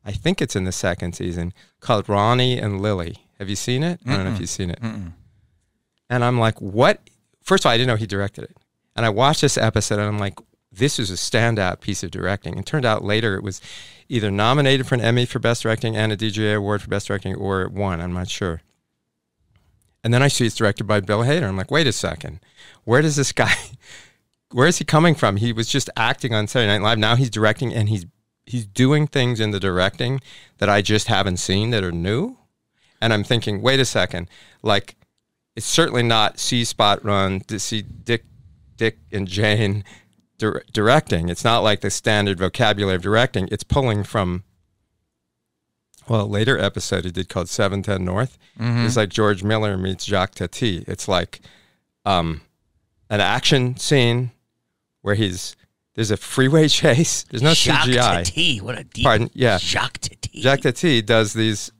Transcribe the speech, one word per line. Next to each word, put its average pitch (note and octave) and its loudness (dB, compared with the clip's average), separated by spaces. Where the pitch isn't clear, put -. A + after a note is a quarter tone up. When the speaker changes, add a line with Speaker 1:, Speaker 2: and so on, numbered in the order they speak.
Speaker 1:
I G#2+ -10
think D#3+ -2
it's C3+ -4
in F#2+ -2
the F#2 -4
second F2 -4
season, F2 -6
called G#2+ -2
Ronnie A#2+ 2
and G2+ -4
Lily. F#2 -4
Have G2 -8
you G2+ -4
seen B2+ -2
it? F3 -4
I B2+ -2
don't F#2+ -2
know F#2 -2
if A2 -4
Speaker 2:
Mm-mm. - -6
Speaker 1:
you've - -8
seen F2+ -6
it. - -8
Speaker 2:
Mm-mm. G#2+ -10
Speaker 1:
And B2 0
I'm B2 2
like, A2 2
"What?" A#2+ 2
First F#3+ 2
of D#3 4
all, A#2 4
I A#2 4
didn't B2+ 2
know A#2 2
he G#2+ -4
directed G2 -6
it. - -20
And A2+ 0
I A2+ 4
watched B2+ 2
this C#3+ 2
episode, G#2+ 0
and G#2 -2
I'm G#2 -4
like, G2 -6
"This B2 -2
is G2+ -4
a F#2 -6
standout A2 0
piece G2 -6
of F2 -8
directing." F#2 -6
It G2 -8
turned D3+ -2
out A2 0
later G#2 0
it G#2+ -6
was F#2+ -10
either G#2+ -2
nominated C3 2
for C3+ 0
an A#2 0
Emmy A#2+ 2
for - -6
Best A#2 0
Directing A2+ -2
and G#2+ 0
a G2+ -2
D A2 -2
G G#2+ -2
A G#2+ 0
Award G2+ -2
for - -16
Best G2+ -4
Directing, F#2+ -4
or F#2+ -2
it - -6
won. F#2 -4
I'm F2+ -6
not F2+ -6
sure. E2+ -6
And A#2 2
then B2+ 6
I C#3+ 6
see B2+ 2
it's A2 -2
directed G#2+ 0
by G#2 2
Bill G#2 0
Hader. C#3+ 0
I'm F#2+ -4
like, F#2 -6
"Wait D3 2
a A2 0
second. - -6
Where B2 4
does D3+ 2
this C#3 0
guy, A2+ 2
<laughs> - -20
where C3 4
is F3 2
he E3 -4
coming D#3 4
from? G2 2
He A#2 0
was A2+ -4
just - -2
acting A#2 -2
on G#2+ 0
Saturday A#2+ 2
Night G#2 2
Live. A2 2
Now A2 2
he's B2+ 2
directing, G#2+ 0
and G#2+ 0
he's, G2 -2
he's A#2 -6
doing C#3 2
things B2 0
in G#2+ 0
the G2 -2
directing G2 0
that G#2 2
I G2+ 4
just G#2+ 0
haven't F#2+ 0
seen G2+ -2
that G#2 0
are F2+ -4
new." A2 -4
And A2+ 0
I'm G#2 2
thinking, G#2 -2
"Wait C3+ 2
a B2+ 2
second. F2+ -4
Like, G#2 -2
it's A2+ -10
certainly B2 2
not A2+ 2
See A#2+ -2
Spot G2+ 2
Run F#2+ 0
to G#2+ -8
see A2 -6
Dick, - -6
Dick A2+ -2
and G2+ -4
Jane G#2 0
dir-, G#2+ -2
directing. G#2+ 2
It's E2+ -6
not A#2 2
like G#2 2
the G2 -2
standard G2+ 0
vocabulary G2 0
of E2+ -4
directing. G#2 0
It's G#2 -6
pulling A2+ 0
from," F2+ -4
well, A2 2
a G2+ 0
later G#2 0
episode F#2 -2
he F#2 -6
did F2 -8
called F2+ -4
Seven G2+ -2
ten F#2+ -4
North. F#2+ -4
Speaker 2:
Mm-hmm. A#2 0
Speaker 1:
It's A2 0
like G#2+ 2
George G#2 0
Miller G#2+ 0
meets F#2 -6
Jacques G2 -2
Tati. F#2 -4
It's - -8
like, F2+ -2
um, E2 0
an G#2 0
action B2 2
scene B2 2
where G2+ 0
he's, F#2+ -4
there's G#2+ -2
a G2+ 0
freeway D3 4
<laughs> - 2
chase. C3+ 2
There's A#2+ -4
no D#3+ 6
Speaker 2:
Jacques C#3 4
Speaker 1:
C B2+ 2
G A#2+ 4
I. F2+ 2
Speaker 2:
Tati, C#3+ -2
what B2 -8
a - -16
deep - -8
Speaker 1:
Pardon? A2+ 4
Yeah. A#2 2
Speaker 2:
Jacques - -4
Tati. - -12
Speaker 1:
Jacques C3+ 2
Tati C3 2
does A2 2
these A2 -2